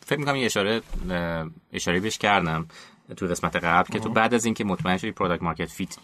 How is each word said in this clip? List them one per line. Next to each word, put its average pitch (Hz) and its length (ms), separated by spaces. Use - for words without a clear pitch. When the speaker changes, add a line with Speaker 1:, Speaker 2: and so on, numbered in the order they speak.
Speaker 1:
فکر 147 120
می‌کنم 143 180
یه 127 100
اشاره، 107 340
اه، 85 360
اشاره 92 280
بهش 107 180
کردم 85 480
تو 98 100
قسمت 87 300
قبل 85 360
که 107 60
تو 110 60
Speaker 2:
مهم. 113 100
Speaker 1:
بعد 113 200
از 113 100
اینکه 113 200
مطمئن 92 320
شدی 107 140
پروداکت 90 320
مارکت 82 240
فیت - 380